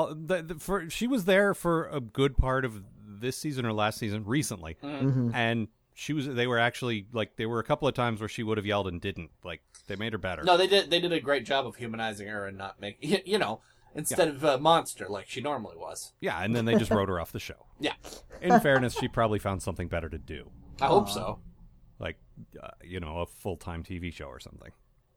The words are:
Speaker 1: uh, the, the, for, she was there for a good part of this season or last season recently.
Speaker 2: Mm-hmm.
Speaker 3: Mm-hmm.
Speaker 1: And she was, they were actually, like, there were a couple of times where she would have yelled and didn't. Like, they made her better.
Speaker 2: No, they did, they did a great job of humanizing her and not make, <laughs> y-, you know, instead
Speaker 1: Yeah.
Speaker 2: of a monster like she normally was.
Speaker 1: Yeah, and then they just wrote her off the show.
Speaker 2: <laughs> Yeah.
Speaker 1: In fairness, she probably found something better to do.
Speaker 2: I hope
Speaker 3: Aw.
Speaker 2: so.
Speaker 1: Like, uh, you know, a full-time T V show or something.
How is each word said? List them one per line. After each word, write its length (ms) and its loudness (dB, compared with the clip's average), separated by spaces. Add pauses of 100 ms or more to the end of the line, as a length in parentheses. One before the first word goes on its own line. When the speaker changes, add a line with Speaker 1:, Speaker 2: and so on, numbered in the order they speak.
(100)
Speaker 1:
uh, 40 -8
the, 280 -2
the, 140 -8
for, 340 -2
she 160 -2
was 180 0
there 300 6
for 340 0
a 120 -4
good 360 2
part 280 4
of 180 -4 (240)
this 300 -4
season 280 -2
or 80 2
last 260 2
season 260 -2
recently. 580 -2
Speaker 2:
Mm-hmm. 260 -2
Speaker 3:
Mm-hmm. 260 2
Speaker 1:
And 340 2 (260)
she 180 -6
was, 140 -2
they 220 0
were 100 2
actually, 540 0
like, 240 -4
there 120 -2
were 120 0
a 40 -2
couple 220 0
of 80 2
times 260 0
where 80 -4
she 140 -6
would 160 0
have 80 -2
yelled 220 2
and 120 -6
didn't. 300 -8 (140)
Like, 180 -10 (240)
they 100 -8
made 160 -6
her 60 -2
better. 240 -4
Speaker 2:
No, 140 6
they 100 6
did, 240 4
they 100 4
did 120 0
a 80 0
great 260 0
job 200 0
of 100 -10
humanizing 500 -6
her 220 -6
and 100 -12
not 220 -10
make, 180 -8
<laughs> 40 -20
y-, 220 0
you 140 2
know, 220 -2 (340)
instead 340 2
Speaker 1:
Yeah. 60 -4
Speaker 2:
of 100 -10
a 140 4
monster 500 4
like 200 -8
she 120 -8
normally 360 -6
was. 440 -12
Speaker 1:
Yeah, 220 -2
and 140 2
then 80 2
they 100 4
just 160 4
wrote 180 2
her 120 0
off 120 -8
the 80 -8
show. 200 -12
Speaker 2:
<laughs> 60 -20 (140)
Yeah. 140 -2 (460)
Speaker 1:
In 200 8
fairness, 380 4
she 100 0
probably 320 2
found 220 -2
something 260 -4
better 200 -4
to 100 -8
do. 320 -14 (300)
Speaker 2:
I 60 2
hope 220 6
Speaker 3:
Aw. 40 -6
Speaker 2:
so. 260 -6 (600)
Speaker 1:
Like, 180 -8 (460)
uh, 60 -14 (140)
you 180 -8
know, 180 -6
a 80 -2
full-time 560 -8
T 160 -8
V 120 -6
show 160 -12
or 140 -14
something. 300 -20 (460)